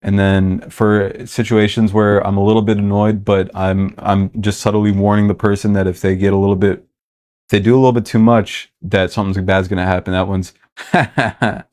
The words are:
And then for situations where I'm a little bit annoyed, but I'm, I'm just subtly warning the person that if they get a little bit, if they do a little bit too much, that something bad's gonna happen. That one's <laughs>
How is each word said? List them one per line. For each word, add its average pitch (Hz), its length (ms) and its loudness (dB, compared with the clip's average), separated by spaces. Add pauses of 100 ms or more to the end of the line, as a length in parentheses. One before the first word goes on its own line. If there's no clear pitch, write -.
And 98 160 -2
then 95 520 0
for 104 440 0 (120)
situations 107 680 0
where 104 320 2
I'm 98 120 -2
a 98 60 0
little 107 200 2
bit 104 140 0
annoyed, 101 460 0
but 95 320 0
I'm, 95 440 -2
I'm 98 420 -2
just 101 180 -4
subtly 104 320 0
warning 104 360 2
the 104 80 2
person 104 380 -2
that 95 140 0
if 90 140 -4
they 95 140 0
get 98 180 0
a 98 40 2
little 98 180 2
bit, 95 240 0
if - 720 -20
they 104 100 2
do 110 160 2
a - 20 4
little 131 140 4
bit 117 140 0
too - 140 -2
much, 113 520 2 (100)
that 92 300 -2
something 95 340 -4
bad's 95 220 0
gonna 92 180 -4
happen. 92 280 -2
That 92 140 0
one's 92 260 -6 (240)
<laughs> - 960 -2